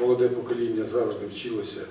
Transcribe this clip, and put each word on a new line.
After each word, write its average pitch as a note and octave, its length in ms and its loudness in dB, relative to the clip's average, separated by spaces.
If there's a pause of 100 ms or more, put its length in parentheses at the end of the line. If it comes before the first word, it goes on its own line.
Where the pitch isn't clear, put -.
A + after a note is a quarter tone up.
молоде B2 280 6
покоління A#2 560 0
завжди G2+ 420 -2
вчилося G#2+ 540 -6 (100)